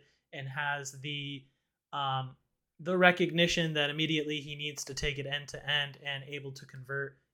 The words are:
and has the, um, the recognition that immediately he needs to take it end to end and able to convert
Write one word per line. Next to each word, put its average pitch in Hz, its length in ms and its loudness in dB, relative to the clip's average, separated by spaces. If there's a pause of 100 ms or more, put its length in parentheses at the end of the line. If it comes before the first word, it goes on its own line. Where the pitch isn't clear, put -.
(320)
and 139 160 -8
has 143 540 -4
the, 143 420 -6 (480)
um, 135 440 -2 (440)
the 175 180 0
recognition 170 760 6
that 147 180 2
immediately 151 480 2
he 147 160 -8
needs 147 300 -6
to 135 100 -8
take 143 240 -2
it 139 80 -4
end 139 220 -4
to 139 200 -8
end 143 340 0
and 139 200 -6
able 139 300 -8
to 139 120 -16
convert 135 520 -6 (160)